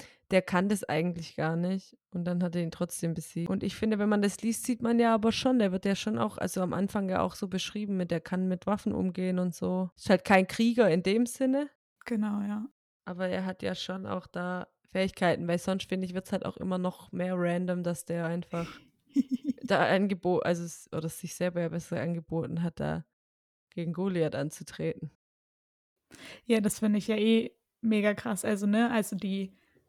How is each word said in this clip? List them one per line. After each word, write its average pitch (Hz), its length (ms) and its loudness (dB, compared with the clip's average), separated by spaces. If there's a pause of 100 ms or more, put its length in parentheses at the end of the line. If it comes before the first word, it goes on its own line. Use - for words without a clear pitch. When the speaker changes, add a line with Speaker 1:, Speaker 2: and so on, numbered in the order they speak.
(320)
Speaker 1:
der 185 100 6
kann 185 280 2
das 202 140 0
eigentlich 170 520 -2
gar 160 200 0
nicht. 185 420 -2 (120)
Und 180 160 -4
dann 175 180 0
hat 170 120 -2
er 175 80 2
ihn 165 80 -2
trotzdem 170 420 -4
besiegt. 170 360 -4
Und 190 140 0
ich 196 120 -4
finde, 220 240 0
wenn 208 100 2
man 208 120 4
das 202 200 0
liest, 226 240 -2
sieht 240 160 -2
man 233 180 4
ja 233 140 6
aber 226 180 4
schon, 254 280 2
der 196 120 4
wird 185 140 -2
ja 196 100 4
schon 220 220 -2
auch, 220 200 0
also 190 240 -2
am 180 120 0
Anfang 196 360 0
ja 185 120 2
auch 185 140 0
so 202 120 -6
beschrieben, 202 480 -4
mit 180 160 0
der 165 100 0
kann 185 260 -2
mit 185 180 -2
Waffen 208 280 0
umgehen 185 460 0
und 180 140 0
so. 185 420 -2
Ist - 140 -4
halt 185 160 6
kein 190 220 6
Krieger 226 420 4
in 175 140 4
dem 220 220 2
Sinne. 269 440 0 (360)
Speaker 2:
Genau, 208 360 -2
ja. 208 260 -4 (380)
Speaker 1:
Aber 185 240 -4
er 185 160 -2
hat 185 180 -6
ja 185 120 -2
schon 190 320 -8
auch 190 200 -6
da 180 400 -6 (240)
Fähigkeiten, 175 560 2
weil 175 120 2
sonst, 190 300 -2
finde 185 160 -2
ich, 180 80 -10
wird's 185 180 -6
halt 190 140 -2
auch 190 120 -6
immer 185 200 -2
noch 180 340 -6
mehr 180 260 -2
random, 180 460 0
dass 170 220 -4
der 170 200 -4
einfach 170 560 -6 (260)
Speaker 2:
<laughs> - 560 -2
Speaker 1:
da 170 220 2
angebo-, 185 540 2
also 170 240 0
s-, - 300 -14
oder 160 160 -4
sich - 260 -10
selber 175 260 -2
ja 170 80 -2
besser 165 320 -6
angeboten 165 640 -4
hat, 170 160 -4
da 156 260 -4 (640)
gegen 170 220 -6
Goliath 175 420 0
anzutreten. 160 760 -6 (1300)
Speaker 2:
Ja, 220 160 4
das - 180 0
finde 208 200 2
ich - 80 -4
ja 214 100 0
eh 226 380 4 (260)
mega 208 320 4
krass. 202 320 -4
Also, 208 220 0
ne, 226 240 4
also 214 240 0
die 190 400 -4 (340)